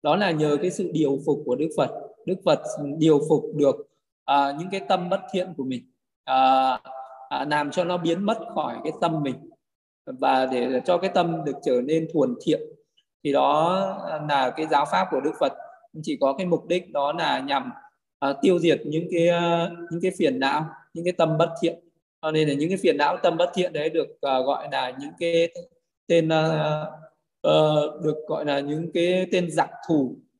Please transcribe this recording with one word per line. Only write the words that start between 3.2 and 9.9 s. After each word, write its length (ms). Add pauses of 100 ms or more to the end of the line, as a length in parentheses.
phục 140 (120)
được, 200 (480)
ờ, 360
những 120
cái 80
tâm 300
bất 120 (100)
thiện 260
của 60
mình, 280 (320)
ờ, 540 (520)
ờ, 160
làm 260
cho 120
nó 140
biến 260
mất 140 (180)
khỏi 280
cái 180
tâm 220
mình. 260 (560)